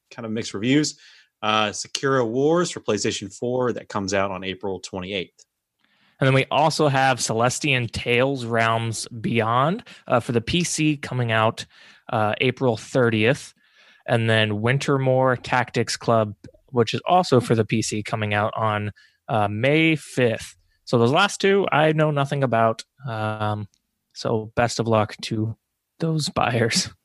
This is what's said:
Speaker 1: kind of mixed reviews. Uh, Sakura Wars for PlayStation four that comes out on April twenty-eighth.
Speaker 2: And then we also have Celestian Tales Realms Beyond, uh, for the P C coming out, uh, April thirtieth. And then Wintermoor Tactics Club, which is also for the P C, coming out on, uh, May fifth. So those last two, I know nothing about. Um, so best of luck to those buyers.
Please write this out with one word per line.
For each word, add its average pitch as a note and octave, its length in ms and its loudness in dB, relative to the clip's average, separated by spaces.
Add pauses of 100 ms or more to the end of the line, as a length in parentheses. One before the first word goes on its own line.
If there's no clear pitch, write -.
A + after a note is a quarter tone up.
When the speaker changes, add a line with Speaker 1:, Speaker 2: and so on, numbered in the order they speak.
Speaker 1:
kind A#2+ 160 -12
of A2+ 60 -6
mixed A2 220 -6
reviews. C3+ 440 0 (460)
Uh, G#2+ 300 2
Sakura C3+ 520 -2
Wars D3+ 460 2
for - 80 -10
PlayStation G#2 520 -2
four B2 420 -2
that - 160 -12
comes G2+ 240 -4
out G2 180 0
on F#2 120 -8
April F#2+ 360 -8
twenty-eighth. F#2 680 -8 (760)
Speaker 2:
And C#3+ 40 4
then C3 80 6
we C3+ 160 4
also D3+ 380 2
have C3 320 2
Celestian B2 720 0
Tales B2+ 540 0
Realms A2+ 600 0 (140)
Beyond, A#2+ 640 0 (240)
uh, B2 140 2
for - 100 -6
the A#2 100 0
P F3 220 -2
C D3+ 320 0
coming B2+ 380 -4
out, A2 320 2 (460)
uh, G#2+ 280 0
April B2+ 380 0
thirtieth. A#2 760 0 (540)
And A2+ 220 2
then A2 220 2 (100)
Wintermoor C3 840 2
Tactics - 540 -2
Club, A2 360 0 (340)
which A#2+ 260 0
is A#2+ 120 -6
also F3 360 4
for B2 120 0
the A2 120 2
P A2 160 0
C, G#2+ 200 -4
coming G#2+ 320 -4
out G#2 220 0
on, G#2 360 -2 (360)
uh, G#2+ 220 0
May D3 480 2
fifth. - 580 -2 (300)
So B2+ 140 0
those A#2 120 4
last F#3+ 300 2
two, G3 300 2
I D3+ 200 4
know D#3 200 2
nothing C#3 320 0
about. A2+ 400 2 (240)
Um, G#2+ 600 -4 (460)
so A2 420 -4
best A#2+ 240 0
of A2+ 80 -2
luck G#2+ 360 2
to A2 340 -4 (420)
those D#3+ 300 -2
buyers. A#2 600 0 (160)